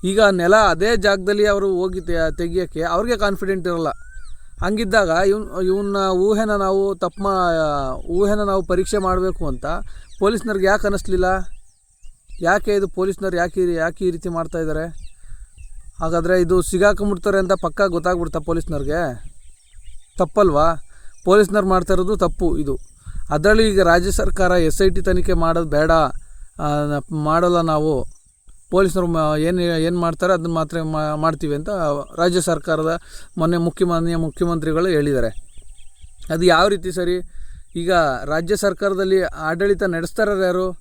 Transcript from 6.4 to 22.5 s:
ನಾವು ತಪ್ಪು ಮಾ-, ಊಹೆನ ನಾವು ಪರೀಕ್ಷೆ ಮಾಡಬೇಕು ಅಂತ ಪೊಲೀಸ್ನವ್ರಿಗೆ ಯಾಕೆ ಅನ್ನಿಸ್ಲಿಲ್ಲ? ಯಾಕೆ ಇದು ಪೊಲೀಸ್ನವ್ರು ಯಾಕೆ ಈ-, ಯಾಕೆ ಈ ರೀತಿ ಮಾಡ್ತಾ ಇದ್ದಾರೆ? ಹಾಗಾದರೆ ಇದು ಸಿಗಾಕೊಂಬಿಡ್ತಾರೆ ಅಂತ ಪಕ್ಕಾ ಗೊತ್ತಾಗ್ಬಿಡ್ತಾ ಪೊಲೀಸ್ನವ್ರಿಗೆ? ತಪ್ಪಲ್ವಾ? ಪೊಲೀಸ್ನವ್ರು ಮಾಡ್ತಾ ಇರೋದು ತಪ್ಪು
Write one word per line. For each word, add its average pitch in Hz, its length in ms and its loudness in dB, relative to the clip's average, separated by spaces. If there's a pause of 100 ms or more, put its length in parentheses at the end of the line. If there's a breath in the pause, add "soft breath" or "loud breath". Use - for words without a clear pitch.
ನಾವು 196 440 0
ತಪ್ಪು 180 280 -6
ಮಾ-, 160 840 0
ಊಹೆನ 202 340 2
ನಾವು 196 220 0
ಪರೀಕ್ಷೆ 185 360 0
ಮಾಡಬೇಕು 185 500 0
ಅಂತ 127 180 -6 (520 soft breath)
ಪೊಲೀಸ್ನವ್ರಿಗೆ 202 480 0
ಯಾಕೆ 208 200 4
ಅನ್ನಿಸ್ಲಿಲ್ಲ? 190 380 0 (1160)
ಯಾಕೆ 196 340 2
ಇದು 196 140 0
ಪೊಲೀಸ್ನವ್ರು 190 480 -2
ಯಾಕೆ 180 280 0
ಈ-, 175 100 0
ಯಾಕೆ 165 300 -4
ಈ 180 60 2
ರೀತಿ 165 180 -6
ಮಾಡ್ತಾ 165 300 -4
ಇದ್ದಾರೆ? 156 580 -6 (840 soft breath)
ಹಾಗಾದರೆ 170 400 2
ಇದು 175 220 2
ಸಿಗಾಕೊಂಬಿಡ್ತಾರೆ 202 760 2
ಅಂತ 190 140 2 (100)
ಪಕ್ಕಾ 185 240 0
ಗೊತ್ತಾಗ್ಬಿಡ್ತಾ 170 520 -2
ಪೊಲೀಸ್ನವ್ರಿಗೆ? 151 840 -4 (960)
ತಪ್ಪಲ್ವಾ? 165 560 2 (500 soft breath)
ಪೊಲೀಸ್ನವ್ರು 196 440 4
ಮಾಡ್ತಾ 185 260 2
ಇರೋದು 185 220 0
ತಪ್ಪು 170 420 0